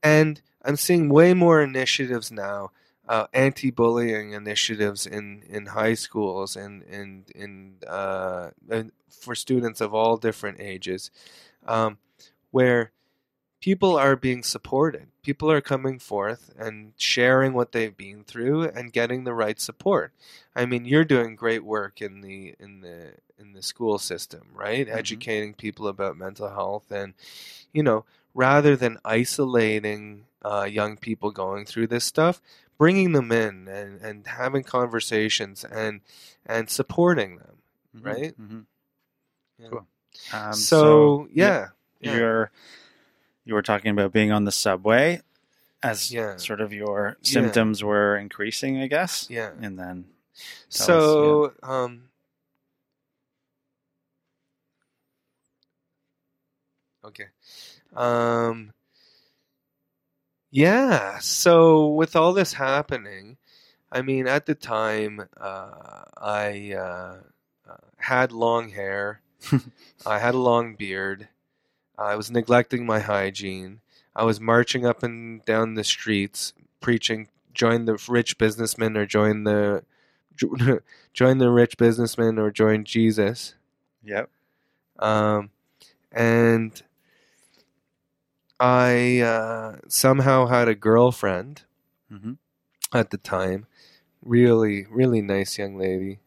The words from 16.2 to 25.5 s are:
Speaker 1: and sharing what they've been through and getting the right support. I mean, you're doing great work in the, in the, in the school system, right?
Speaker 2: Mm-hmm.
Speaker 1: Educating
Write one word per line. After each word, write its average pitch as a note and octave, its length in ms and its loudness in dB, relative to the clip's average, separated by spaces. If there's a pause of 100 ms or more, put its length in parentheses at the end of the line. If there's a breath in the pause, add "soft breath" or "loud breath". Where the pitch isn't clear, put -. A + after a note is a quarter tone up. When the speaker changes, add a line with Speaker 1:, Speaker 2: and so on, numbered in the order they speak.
Speaker 1:
and G#2+ 380 -14
sharing C3 560 2
what A#2+ 180 -2
they've A2 260 -4
been G2+ 280 -20
through C#3 440 -4
and A#2+ 240 -14
getting B2 300 -2
the B2 100 -6
right G#2+ 260 -4
support. D3 520 -4 (440 soft breath)
I B2 100 -2
mean, B2 200 -6
you're D3 200 2
doing A#2+ 300 0
great A2+ 280 -4
work G#2 380 -8
in G2 200 -12
the, G2 380 -18
in G2 220 -20
the, E2+ 320 -20 (260)
in G2+ 140 -20
the G2 100 -20
school G#2+ 360 -2
system, D#2+ 540 -12
right? G#2 340 -4
Speaker 2:
Mm-hmm. A2 100 -8
Speaker 1:
Educating G#2+ 560 -8